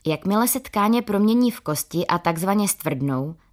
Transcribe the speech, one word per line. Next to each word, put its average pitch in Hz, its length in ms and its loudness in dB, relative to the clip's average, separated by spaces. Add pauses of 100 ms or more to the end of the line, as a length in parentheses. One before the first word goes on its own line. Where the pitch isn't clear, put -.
Jakmile 196 420 0
se 254 120 -2
tkáně 220 420 2
promění 220 500 2
v - 100 -16
kosti 151 460 -4
a 175 100 0
takzvaně 185 500 0
stvrdnou, 139 680 -4 (180)